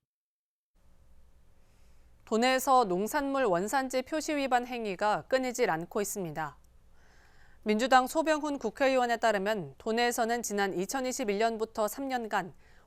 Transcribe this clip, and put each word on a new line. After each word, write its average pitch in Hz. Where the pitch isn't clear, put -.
도내에서 254
농산물 269
원산지 254
표시 311
위반 254
행위가 208
끊이질 254
않고 165
있습니다. 160
민주당 247
소병훈 302
국회의원에 247
따르면 202
도내에서는 233
지난 202
이천이십일 247
년부터 220
삼 269
년간 220